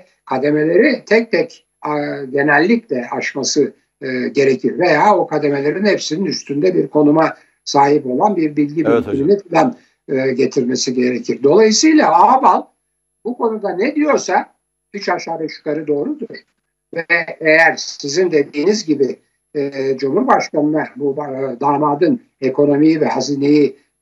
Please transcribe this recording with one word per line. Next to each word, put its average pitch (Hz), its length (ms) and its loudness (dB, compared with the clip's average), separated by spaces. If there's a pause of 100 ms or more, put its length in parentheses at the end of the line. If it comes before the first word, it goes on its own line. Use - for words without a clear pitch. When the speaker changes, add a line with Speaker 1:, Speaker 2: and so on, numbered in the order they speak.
(260)
Speaker 1:
kademeleri 151 800 2
tek 226 260 0
tek, - 340 -2 (160)
a, 151 160 -4 (260)
genellikle 143 880 0
aşması, 135 640 -2 (280)
e, 127 260 -4
gerekir. 123 520 0
Veya 175 360 4
o 175 120 0
kademelerin 147 580 -2
hepsinin 185 400 -2
üstünde 160 500 -2
bir 156 120 0
konuma 151 460 2 (320)
sahip 143 400 2
olan 170 300 0
bir 151 200 -2
bilgi 151 320 -2
Speaker 2:
Evet 113 200 0
Speaker 1:
birikimini 139 280 0
Speaker 2:
hocam. - 140 -12
Speaker 1:
falan, 160 260 2 (520)
e, 127 60 0
getirmesi 127 600 -2
gerekir. 123 500 -2
Dolayısıyla 214 800 4 (100)
Ağbal 254 300 2 (640)
bu 240 120 -8
konuda 220 380 -4
ne 247 200 -2
diyorsa 277 540 0 (440)
üç 196 160 -8
aşağı 175 300 -6
beş 156 180 -8
yukarı 156 300 -6
doğrudur. 147 480 -6 (580)
Ve 165 120 -8 (340)
eğer 160 380 4
sizin 165 540 -4
dediğiniz 156 540 0
gibi, 131 300 0 (400)
e, 135 420 -4
Cumhurbaşkanı'na 151 840 0 (120)
bu, 139 280 -4
e, 131 360 -8
damadın 147 600 0 (200)
ekonomiyi 147 600 2
ve 139 40 2
hazineyi 139 720 0 (240)